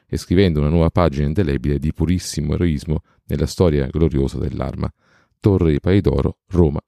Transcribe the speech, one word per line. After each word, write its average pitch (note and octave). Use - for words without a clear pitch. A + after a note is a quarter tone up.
e -
scrivendo F2
una D2
nuova E2
pagina D2
indelebile C#2+
di D2+
purissimo D#2
eroismo D#2
nella D2
storia D2
gloriosa D2
dell'Arma. C#2+
Torre E2+
i C#2
Paidoro, D#2
Roma, E2